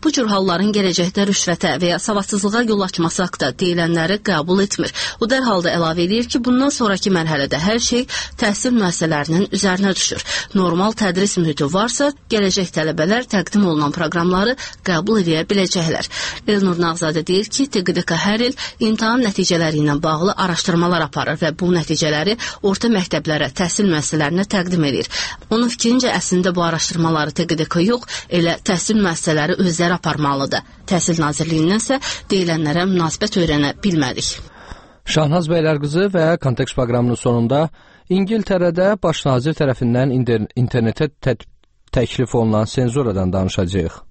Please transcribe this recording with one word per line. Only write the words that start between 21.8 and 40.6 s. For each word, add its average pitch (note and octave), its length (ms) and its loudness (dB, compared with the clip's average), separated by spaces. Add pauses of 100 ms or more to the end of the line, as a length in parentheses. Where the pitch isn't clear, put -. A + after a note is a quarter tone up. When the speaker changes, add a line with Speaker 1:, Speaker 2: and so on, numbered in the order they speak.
Speaker 1:
orta G3 240 0
məktəblərə, D#3 640 0
təhsil F#3+ 380 0
müəssisələrinə D#3 580 0
təqdim F3+ 400 0
edir. F#2+ 200 -2 (420)
Onun A#3 180 2
fikrincə, A#3+ 460 2
əslində F3+ 420 0
bu F3+ 80 0
araşdırmaları E3 720 0
T E3+ 100 0
Q D#3+ 120 -2
D D#3 100 0
K E3+ 160 0
yox, A#3+ 220 0 (260)
elə E3+ 220 2 (100)
təhsil G#3 380 0
müəssisələri E3 580 0
özləri F3 380 2
aparmalıdır. C#3 640 -2 (260)
Təhsil F3+ 320 0
Nazirliyindən D#3+ 640 0
isə C4+ 160 0 (320)
deyilənlərə E3+ 580 0
münasibət F3+ 540 0
öyrənə D3 400 0
bilmədik. D3 560 -2 (680)
Speaker 2:
Şahnaz D#3 460 0
Bəylərqızı D#3 640 2
və D#3+ 120 2 (140)
Kontekst C3 380 -2
proqramının A#2+ 400 2
sonunda B2 480 2 (420)
İngiltərədə F#3 920 2
baş D#3+ 240 0
nazir C3+ 320 2
tərəfindən B2+ 560 2
inter-, A#2 420 2
internetə B2 540 0 (100)